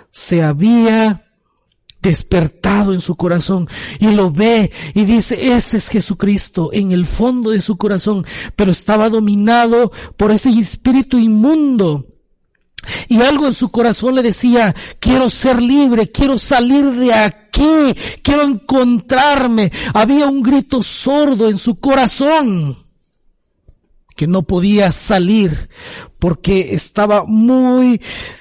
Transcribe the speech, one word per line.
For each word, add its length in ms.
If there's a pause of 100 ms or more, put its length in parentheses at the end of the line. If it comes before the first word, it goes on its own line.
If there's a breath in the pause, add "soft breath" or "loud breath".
(120 loud breath)
se 320
había 880 (680)
despertado 960
en 80
su 140
corazón, 520 (320 loud breath)
y 100
lo 200
ve 420 (220 loud breath)
y 120
dice: 500
"Ese 220
es 120
Jesucristo", 840
en 180
el 160
fondo 420
de 140
su 120
corazón, 480 (320 loud breath)
pero 160
estaba 380
dominado 840 (240 loud breath)
por 140
ese 220
espíritu 680
inmundo. 880 (1000 loud breath)
Y 140
algo 240
en 80
su 160
corazón 460
le 80
decía: 500 (260 loud breath)
"Quiero 300
ser 320
libre, 480
quiero 300
salir 440 (100)
de 200
aquí, 800 (300 loud breath)
quiero 180
encontrarme". 1300 (220 loud breath)
Había 320
un 160
grito 400
sordo 680
en 120
su 200
corazón 960 (1400)
que 100
no 160
podía 500
salir 800 (480 loud breath)
porque 560
estaba 500
muy 800 (400 loud breath)